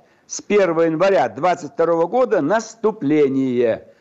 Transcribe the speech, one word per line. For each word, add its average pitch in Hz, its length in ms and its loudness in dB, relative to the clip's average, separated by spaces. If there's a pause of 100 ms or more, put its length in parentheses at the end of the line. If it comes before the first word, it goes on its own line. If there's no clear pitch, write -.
(260)
с - 160 -12
первого 180 400 2
января 165 480 2
двадцать 147 440 -4
второго 165 340 0
года 214 340 0
наступление. 139 1500 0 (120)